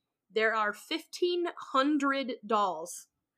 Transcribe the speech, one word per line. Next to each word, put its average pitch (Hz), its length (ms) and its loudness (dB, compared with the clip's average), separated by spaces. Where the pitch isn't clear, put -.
there 220 200 2
are 214 200 0
fifteen 349 720 -2
hundred 269 600 2
dolls 185 600 0